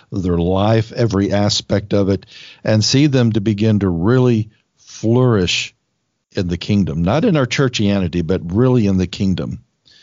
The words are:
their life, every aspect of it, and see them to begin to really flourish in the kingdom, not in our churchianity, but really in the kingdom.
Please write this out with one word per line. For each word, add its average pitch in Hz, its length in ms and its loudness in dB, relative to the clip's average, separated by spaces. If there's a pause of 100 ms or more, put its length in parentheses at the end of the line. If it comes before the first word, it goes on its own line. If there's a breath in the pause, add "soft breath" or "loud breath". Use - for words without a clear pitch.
(120)
their 90 240 -2
life, 101 560 0
every 101 400 0
aspect 101 600 -2
of 98 160 0
it, 95 160 -4 (360 loud breath)
and 110 220 0
see 139 220 2
them 123 260 2
to 107 80 -2
begin 104 380 2
to 98 100 0
really 110 640 0 (260 soft breath)
flourish 113 1000 0 (580)
in 95 160 -4
the 85 100 -2
kingdom, 85 440 0
not 120 220 0
in 202 100 2
our 139 120 2
churchianity, 101 760 -2
but 85 280 -4
really 120 340 2
in 95 120 0
the 92 80 0
kingdom. 90 580 -4 (380 soft breath)